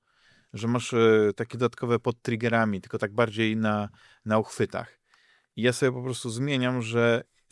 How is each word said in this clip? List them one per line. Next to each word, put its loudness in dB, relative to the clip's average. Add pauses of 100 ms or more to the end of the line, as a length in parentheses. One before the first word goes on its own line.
(520)
że -4
masz, -2
e, 6
takie -8
dodatkowe 0
pod -4
triggerami, 0
tylko -10
tak -4
bardziej 0
na, -2 (360)
na 2
uchwytach. -4 (580)
I -4
ja 4
sobie 0
po -8
prostu -8
zmieniam, -2
że, 2 (280)